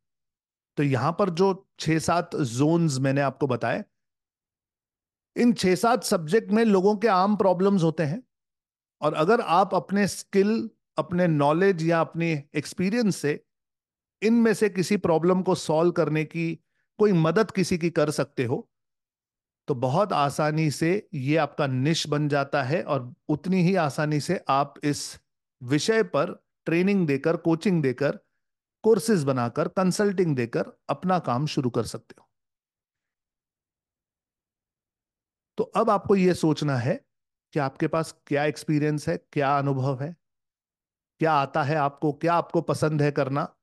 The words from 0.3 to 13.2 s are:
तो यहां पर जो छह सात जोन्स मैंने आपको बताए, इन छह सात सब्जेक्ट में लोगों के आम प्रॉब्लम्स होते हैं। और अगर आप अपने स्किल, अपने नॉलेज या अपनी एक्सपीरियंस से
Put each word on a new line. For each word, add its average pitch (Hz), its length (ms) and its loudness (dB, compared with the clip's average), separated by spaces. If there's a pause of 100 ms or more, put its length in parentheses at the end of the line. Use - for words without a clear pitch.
तो 156 60 0
यहां 135 300 0
पर 190 180 0
जो 185 480 -2
छह 160 200 0
सात 170 380 -2
जोन्स 147 600 0
मैंने 135 220 0
आपको 139 260 -2
बताए, 131 380 -2 (1500)
इन 240 160 4
छह 185 220 2
सात 226 300 0
सब्जेक्ट 185 460 0
में 220 140 2
लोगों 208 320 4
के 208 120 0
आम 196 280 2
प्रॉब्लम्स 190 460 2
होते 165 200 0
हैं। 165 200 -4 (760)
और 151 140 0
अगर 175 260 2
आप 190 340 2
अपने 190 340 0
स्किल, 220 640 -2 (280)
अपने 175 280 0
नॉलेज 160 560 2
या 165 180 2
अपनी 165 300 -2 (240)
एक्सपीरियंस 190 600 -2
से - 280 -4 (800)